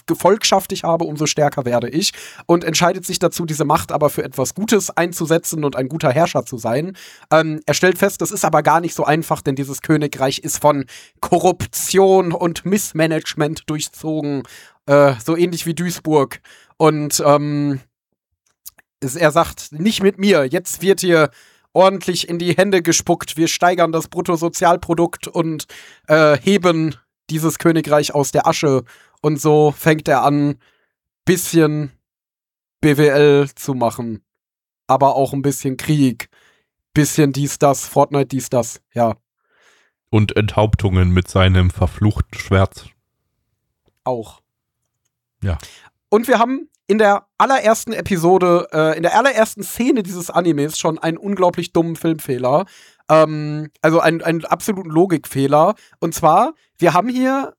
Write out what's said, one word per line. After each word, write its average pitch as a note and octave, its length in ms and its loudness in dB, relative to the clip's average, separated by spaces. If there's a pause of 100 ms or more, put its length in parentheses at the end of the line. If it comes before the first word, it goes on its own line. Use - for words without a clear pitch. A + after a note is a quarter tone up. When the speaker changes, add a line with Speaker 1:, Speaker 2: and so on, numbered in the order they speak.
Speaker 1:
Gefolgschaft F#3+ 680 0
ich F#3+ 120 -8
habe, E3 200 0
umso D3+ 220 -4
stärker C#3+ 380 -2
werde A#2+ 240 -2
ich. D#3 240 -2 (340)
Und E3+ 180 2
entscheidet F3 400 0
sich F3+ 140 -8
dazu, E3+ 260 -2
diese D#3 220 -4
Macht D3+ 260 -2
aber D3 160 0
für - 160 -4
etwas C3 300 -6
Gutes G3+ 360 -2
einzusetzen E3 720 -4
und C#3 140 -4
ein C3 120 -4
guter D3+ 220 -2
Herrscher D#3 360 0
zu C3 100 -12
sein. C3 400 -4 (340)
Ähm, D#3 360 2
er D3 80 -2
stellt F3+ 240 2
fest, G3 240 -2
das E3 100 -4
ist G#3 140 -4
aber D3+ 160 2
gar D3+ 180 4
nicht E3+ 140 -6
so D#3+ 100 -4
einfach, D#3 380 -2
denn C#3+ 120 -2
dieses C3+ 280 -8
Königreich C#3+ 560 -2
ist - 200 -8
von C#3+ 280 0 (340)
Korruption F#3 1120 0
und E3+ 320 -4
Missmanagement D#3+ 1040 -4
durchzogen. D3+ 720 -6 (440)
Äh, C#3+ 280 6 (100)
so E3 120 0
ähnlich F3 300 -2
wie E3 80 -4
Duisburg. D#3 680 -2 (380)
Und, D#3 460 0
ähm, D3 560 0 (1200)
es, C3+ 160 -6
er E3 160 4
sagt, - 400 -2
nicht F#3 300 -2
mit G3 160 2
mir, F#3 260 4
jetzt D3+ 380 -6
wird F#3+ 180 2
hier E3 300 2 (420)
ordentlich F#3 560 0
in F3 100 -4
die F3 140 -2
Hände F#3+ 300 2
gespuckt, - 560 -2
wir E3 100 2
steigern F3 440 2
das D#3+ 160 -4
Bruttosozialprodukt E3+ 1160 -2
und, D#3+ 380 -6 (420)
äh, D3+ 300 4
heben E3+ 580 0 (360)
dieses D#3 280 -2
Königreich D#3 560 0
aus C#3+ 160 0
der - 160 0
Asche. C#3 380 0 (380)
Und D3+ 180 0
so D3+ 340 4
fängt D#3 320 0
er C3+ 160 2
an, C#3+ 360 0 (640)
bisschen D#3 680 0 (880)
B D3 160 2
W D3+ 100 4
L C#3+ 460 4
zu - 180 -8
machen, A#2 500 -4 (640)
aber C3+ 280 2
auch C3 180 0
ein C#3 80 -4
bisschen C3+ 380 -4
Krieg, C3+ 500 0 (640)
bisschen D3 400 2
dies, C#3 260 -4
das, - 280 0
Fortnite, C#3 400 0
dies, C3 240 -8
das, A#2+ 320 -4 (100)
ja. A#2 240 0 (920)
Speaker 2:
Und G#2+ 260 2
Enthauptungen G#2 760 0
mit F2+ 160 2
seinem F#2 440 4
verfluchten - 680 -2
Schwert. - 520 -2 (1120)
Speaker 1:
Auch. A#2 380 -8 (1000)
Speaker 2:
Ja. F#2 140 -4 (520)
Speaker 1:
Und A3+ 200 2
wir A#3+ 100 4
haben C4 300 -2 (180)
in G#3 120 0
der G3+ 280 2 (100)
allerersten A3+ 560 0
Episode, F3+ 800 2
äh, D#3 240 2
in E3 60 -6
der E3+ 160 2
allerersten A3 460 0
Szene A#3+ 400 -2
dieses F3 260 -10
Animes D#3 480 0
schon D#3+ 200 -2
einen E3 180 -4
unglaublich F3+ 560 -2
dummen E3 240 0
Filmfehler. D3 680 -2 (460)
Ähm, D3+ 600 2 (120)
also D#3+ 160 4
einen, E3 240 0
einen E3 220 -4
absoluten F#3 440 -4
Logikfehler. D#3 840 0 (240)
Und - 160 -4
zwar, F#3+ 400 2 (240)
wir D#3+ 160 2
haben F3+ 140 0
hier C4 500 -2